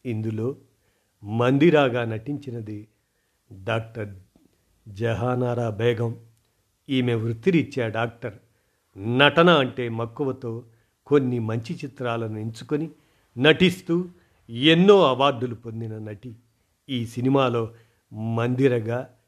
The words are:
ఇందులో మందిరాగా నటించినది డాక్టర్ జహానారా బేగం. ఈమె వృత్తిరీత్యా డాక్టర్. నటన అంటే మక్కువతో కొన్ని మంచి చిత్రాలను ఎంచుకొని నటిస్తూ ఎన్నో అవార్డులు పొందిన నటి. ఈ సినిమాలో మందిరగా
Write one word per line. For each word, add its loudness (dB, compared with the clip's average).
ఇందులో -4
మందిరాగా 4
నటించినది -10
డాక్టర్ -6
జహానారా -2
బేగం. -2
ఈమె 0
వృత్తిరీత్యా 0
డాక్టర్. -6
నటన 4
అంటే 2
మక్కువతో -6
కొన్ని 2
మంచి -4
చిత్రాలను -8
ఎంచుకొని -6
నటిస్తూ 2
ఎన్నో 6
అవార్డులు 0
పొందిన -10
నటి. -14
ఈ -4
సినిమాలో 0
మందిరగా -2